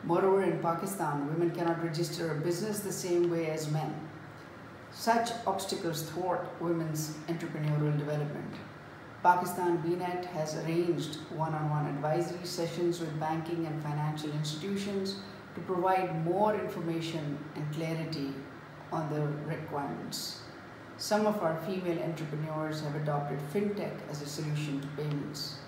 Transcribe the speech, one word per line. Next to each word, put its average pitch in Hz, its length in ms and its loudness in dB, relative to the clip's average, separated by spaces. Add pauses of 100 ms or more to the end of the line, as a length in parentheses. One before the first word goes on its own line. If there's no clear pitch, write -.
Moreover, 190 380 6
in 165 180 4
Pakistan, 160 680 0
women 165 220 4
cannot 170 320 2
register 165 500 0
a 143 80 0
business 196 400 0
the 185 120 -4
same 175 380 4
way 165 200 2
as 151 200 -2
men. 151 220 0 (1000)
Such 233 380 4 (160)
obstacles 170 560 0
thwart 180 460 0 (120)
women's 160 560 0 (120)
entrepreneurial 151 720 2
development. 147 560 -2 (680)
Pakistan 180 600 4
V 175 140 2
net 180 300 -2
has 156 320 -2
arranged 165 580 2 (180)
one-on-one 151 520 2
advisory 156 580 0
sessions 170 560 0
with 151 180 -2
banking 165 480 0
and 147 160 -2
financial 151 480 0
institutions 196 840 0 (400)
to 170 60 -6
provide 180 600 4
more 202 300 4
information 165 840 -2 (200)
and 151 180 -2
clarity 151 580 -2 (600)
on 151 200 0
the 151 100 2 (300)
requirements. - 880 -4 (540)
Some 208 300 4
of 202 160 4
our 160 140 2 (100)
female 175 360 0
entrepreneurs 156 800 -2
have 143 120 -2
adopted 147 460 0 (120)
fintech 202 440 0 (120)
as 147 140 -6
a 143 40 -6
solution 151 540 -2
to 147 60 -6 (100)
payments. - 600 -2 (120)